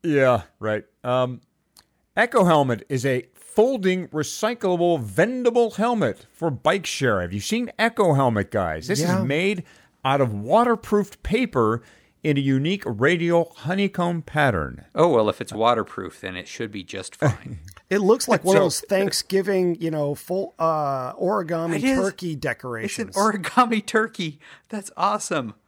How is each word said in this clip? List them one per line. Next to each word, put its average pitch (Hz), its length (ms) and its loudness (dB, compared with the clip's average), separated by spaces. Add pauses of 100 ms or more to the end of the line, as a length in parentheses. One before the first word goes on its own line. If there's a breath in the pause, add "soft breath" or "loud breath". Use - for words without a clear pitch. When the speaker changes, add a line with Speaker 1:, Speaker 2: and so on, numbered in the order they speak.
Speaker 1:
yeah, 135 400 4 (180)
right. 107 240 -4 (180)
Um, 127 380 -2 (720)
Echo 233 300 4
Helmet 143 460 4
is 131 160 -2
a 127 280 0
folding, 190 760 0
recyclable, 175 920 0
vendable 233 720 2
helmet 202 600 -2
for 165 180 -4
bike 156 340 0
share. 110 380 0
Have 87 100 -6
you 101 80 -4
seen 233 380 -4
Echo 214 340 2
Helmet, 120 380 2
guys? 82 380 -2
This 165 120 0
Speaker 2:
Yeah. 175 200 0
Speaker 1:
is - 40 -2
made 175 400 -2 (400 soft breath)
out 139 160 2
of 120 140 0
waterproofed 208 880 0
paper 120 600 0 (400 soft breath)
in 147 140 2
a 139 40 2
unique 139 440 0
radial 165 760 0
honeycomb 175 600 -2
pattern. 101 640 -2 (100)
Speaker 3:
Oh, 170 140 4
well, 110 220 4
if - 100 -6
it's - 120 -10
waterproof, 107 680 -2
then 92 160 -10
it 90 120 -12
should 113 220 -10
be 101 140 -10
just - 320 -14
fine. 123 480 -4
<laughs> - 40 -18 (200)
Speaker 2:
It 202 120 0
looks 214 260 2
like 220 180 2
one 190 100 4
Speaker 1:
So 196 40 8
Speaker 2:
of 190 60 6
those 160 160 -2
Thanksgiving, 190 1000 0
you 165 120 -4
know, 147 240 -2
full, 190 420 -6
uh, 143 560 -2
origami 170 600 -2
Speaker 3:
It 151 80 -2
is. 262 160 2
Speaker 2:
turkey 190 320 -4
Speaker 3:
It's - 20 -4
an 131 60 -10
Speaker 2:
decorations. 127 760 -6
Speaker 3:
origami 208 680 2
turkey. 190 540 -4 (300 loud breath)
That's 208 260 -10
awesome. 185 580 -4 (120)